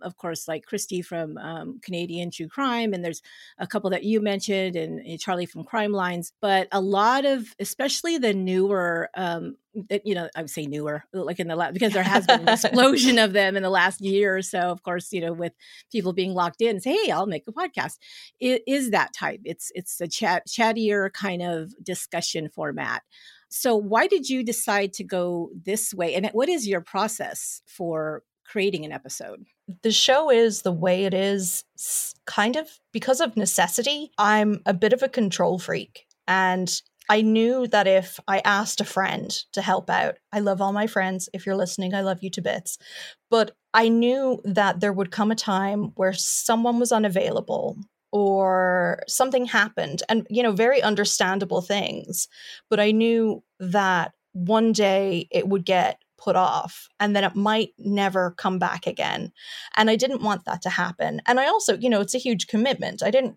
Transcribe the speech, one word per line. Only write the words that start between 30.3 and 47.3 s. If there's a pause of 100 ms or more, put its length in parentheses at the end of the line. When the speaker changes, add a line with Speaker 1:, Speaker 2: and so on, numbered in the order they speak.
Speaker 2:
the
way
it
is, (100)
s-, (120)
kind
of (240)
because
of
necessity.
I'm
a
bit
of
a
control
freak, (220)
and (380)
I
knew
that
if
I
asked
a
friend (180)
to
help
out, (140)
I
love
all
my
friends.
If
you're
listening,
I
love
you
to
bits. (540)
But (160)
I
knew
that
there
would
come
a
time
where
someone
was
unavailable (320)